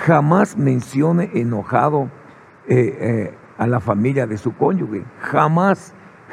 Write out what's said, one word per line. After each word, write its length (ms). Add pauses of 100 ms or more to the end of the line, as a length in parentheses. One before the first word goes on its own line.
jamás 500
mencione 800
enojado, 760 (580)
eh, 340
eh, 340 (240)
a 80
la 140
familia 460
de 120
su 180
cónyuge. 480 (160)
Jamás, 720 (380)